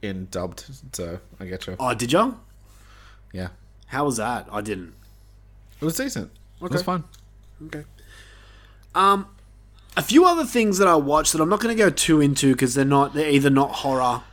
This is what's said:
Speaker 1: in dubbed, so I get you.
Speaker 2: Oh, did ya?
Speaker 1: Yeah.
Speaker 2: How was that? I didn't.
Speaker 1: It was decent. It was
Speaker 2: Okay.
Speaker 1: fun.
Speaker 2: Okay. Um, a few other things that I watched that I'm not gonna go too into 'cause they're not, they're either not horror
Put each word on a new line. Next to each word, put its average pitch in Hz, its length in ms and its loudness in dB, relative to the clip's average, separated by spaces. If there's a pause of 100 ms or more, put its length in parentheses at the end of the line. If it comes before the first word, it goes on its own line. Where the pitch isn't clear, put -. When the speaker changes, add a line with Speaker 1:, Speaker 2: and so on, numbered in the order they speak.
Speaker 1:
in 92 300 -10
dubbed, 90 340 -10 (280)
so 87 260 -10 (200)
I 98 60 -14
get 92 220 -12
you. 92 120 -10
Speaker 2:
Oh, 127 140 -2
did 120 180 -6
ya? 214 200 2 (1000)
Speaker 1:
Yeah. 92 180 -8 (380)
Speaker 2:
How 139 180 -4
was 131 120 -2
that? 110 340 -6
I 104 100 -8
didn't. 95 320 -10 (840)
Speaker 1:
It 147 60 -6
was 165 100 -4
decent. 254 360 -8 (280)
It - 40 -18
was 180 100 -8
Speaker 2:
Okay. 180 100 -2
Speaker 1:
fun. 180 200 -4 (640)
Speaker 2:
Okay. 151 160 -14 (1120)
Um, 196 340 2 (680)
a - 40 -2
few 285 240 6
other 339 200 2
things 220 340 0
that 196 80 4
I 175 80 6
watched 151 380 2
that 156 80 0
I'm 160 80 0
not 202 100 0
gonna 226 160 -2
go 214 140 4
too 156 320 2
into 139 340 4
'cause 127 180 0
they're 139 120 2
not, 139 280 2
they're 151 160 -2
either 143 200 4
not 139 220 2
horror 127 500 -2 (120)